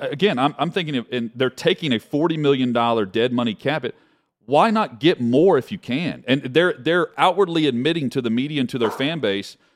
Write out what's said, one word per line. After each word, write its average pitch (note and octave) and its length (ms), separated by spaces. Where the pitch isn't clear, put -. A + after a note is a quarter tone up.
again, C#3+ 360
I'm, C#3+ 220
I'm D#3 100
thinking D#3 260
of, A#2+ 160
and A#2 220
they're B2+ 160
taking B2+ 420
a A2+ 60
forty D#3+ 400
million C#3 340
dollar A#2 360
dead A2 260
money A#2 220
cap C#3+ 260
hit. B2 140
Why D#3 240
not G#3 300
get E3 200
more C#3 380
if - 140
you G2 80
can? B2 480
And C3+ 160
they're, D3+ 300
they're D#3+ 340
outwardly E3+ 500
admitting C3+ 440
to C3+ 100
the A#2 80
media C#3 300
and B2 100
to C3+ 80
their A2+ 140
fan D#3 280
base, G2 380